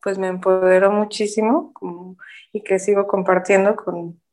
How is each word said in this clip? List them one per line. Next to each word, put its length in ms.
pues, 160
me 100
empoderó 640
muchísimo, 800
como, 440
y 100
que 160
sigo 280
compartiendo 680
con, 460